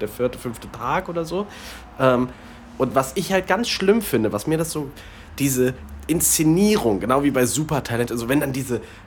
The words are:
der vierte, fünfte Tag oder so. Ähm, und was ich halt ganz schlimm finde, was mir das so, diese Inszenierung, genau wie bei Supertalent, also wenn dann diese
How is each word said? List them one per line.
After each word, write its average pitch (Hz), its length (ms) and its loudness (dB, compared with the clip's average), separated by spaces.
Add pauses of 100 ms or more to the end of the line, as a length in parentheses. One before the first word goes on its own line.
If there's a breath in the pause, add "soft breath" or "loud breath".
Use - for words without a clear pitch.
der 107 60 -4
vierte, 123 300 -4
fünfte 117 320 -10
Tag 147 380 -4
oder 170 160 -4
so. 180 220 -4 (520 loud breath)
Ähm, 127 300 4 (480 loud breath)
und 127 180 0
was - 200 2
ich 190 180 -2
halt 190 140 2
ganz 214 240 0
schlimm 202 320 2
finde, 110 320 0
was 104 120 -4
mir 160 120 2
das 160 120 -2
so, 143 200 -6 (480 loud breath)
diese 127 340 2 (360)
Inszenierung, 165 920 4
genau 127 220 2
wie 143 80 4
bei 127 160 4
Supertalent, 120 640 -2
also 117 180 -4
wenn 143 120 2
dann 135 120 -2
diese 120 280 -2 (260 loud breath)